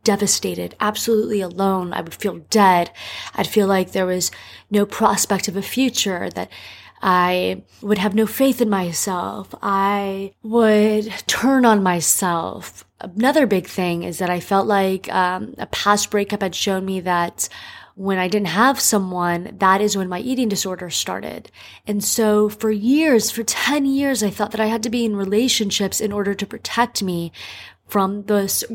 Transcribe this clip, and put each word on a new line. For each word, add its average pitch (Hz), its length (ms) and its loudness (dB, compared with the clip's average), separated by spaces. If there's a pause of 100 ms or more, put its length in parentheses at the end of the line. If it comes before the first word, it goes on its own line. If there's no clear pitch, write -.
devastated, 196 800 0
absolutely 214 580 0
alone. 185 540 -2
I - 80 -4
would 165 120 -10
feel 175 260 -6 (100)
dead. 185 420 6 (440)
I'd - 120 -2
feel 202 200 2
like 190 240 2
there 190 140 0
was 180 260 -2 (380)
no 202 160 2
prospect 202 600 0
of 160 80 -6
a 196 60 -4
future, 202 720 -2
that - 180 -8 (520)
I 180 640 2 (180)
would 208 180 0
have 196 160 0
no 220 100 4
faith 262 340 2
in 233 100 2
myself. 190 920 -4
I 196 720 -2 (100)
would 214 640 4 (160)
turn 262 380 2
on 214 180 6
myself. 175 1040 -2 (160)
Another 247 480 2
big 190 200 0
thing 175 360 -4
is 175 140 -8
that 185 120 -2
I 180 120 -2
felt 196 260 0
like, 190 460 0
um, 185 440 -2
a - 100 -8
past - 440 0
breakup 202 300 -2
had 185 120 -2
shown 190 320 -2
me 190 140 -4
that 175 480 -2 (480)
when 190 240 -2
I 185 80 0
didn't 202 220 0
have 233 300 2
someone, 180 800 0
that 190 240 4
is 208 160 0
when 190 100 -2
my 180 120 -6
eating 254 300 -2
disorder 185 420 -4
started. - 580 -6 (380)
And 208 160 -2
so 214 440 2
for 208 220 -4
years, 233 640 4
for 233 100 -6
ten 277 440 0
years, 269 360 0
I 208 80 0
thought 214 220 -4
that 220 100 -2
I 214 60 2
had 226 160 -2
to 240 80 0
be 240 120 0
in 214 120 0
relationships 202 840 0
in 208 120 -2
order 202 240 -2
to 202 100 -6
protect - 560 -4
me 170 300 -4 (560)
from 202 380 -2
this 202 380 0 (120)